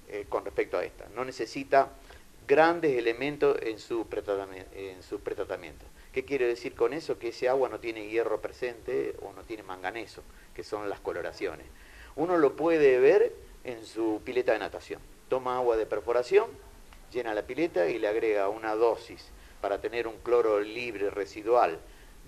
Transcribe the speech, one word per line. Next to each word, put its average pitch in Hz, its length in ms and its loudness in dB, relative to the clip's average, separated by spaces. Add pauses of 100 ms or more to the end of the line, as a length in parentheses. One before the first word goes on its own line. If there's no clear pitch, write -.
eh, 101 200 -8
con 104 160 -4
respecto - 340 -2
a 90 60 -2
esta. - 300 -14
No 123 100 -6
necesita 135 640 0 (580)
grandes 160 520 4
elementos 135 640 0
en 110 160 -6
su 113 280 -4
pretratami-, 98 680 -4
en 95 280 -12
su 101 180 -8
pretratamiento. 90 680 -8 (260)
¿Qué 127 140 -4
quiere 131 200 0
decir 120 280 -2
con 120 180 2
eso? 139 260 -6
Que 117 100 -6
ese 123 200 -2
agua 127 220 2
no 107 100 -8
tiene 110 280 -6
hierro 110 340 0
presente 123 800 -6
o 98 100 -12
no 95 120 -18
tiene 110 180 -10
manganeso, 95 600 -8 (320)
que 90 80 -12
son 104 280 -6
las 95 100 -8
coloraciones. 85 640 -6 (520)
Uno 175 200 2
lo 143 180 6
puede 147 440 6
ver 190 340 8 (320)
en 113 220 -10
su 110 360 -2
pileta 120 300 0
de 107 60 2
natación. 87 420 -8 (300)
Toma 127 260 -2
agua 120 220 4
de 107 80 0
perforación, 120 640 2 (600)
llena 117 220 -4
la 104 140 -2
pileta 165 420 0
y 117 100 -2
le 107 100 0
agrega 107 420 2
una 110 240 -4
dosis 110 560 0 (320)
para 98 180 0
tener 113 260 -4
un 110 120 -10
cloro 113 420 4
libre 107 480 -4
residual 101 720 2 (500)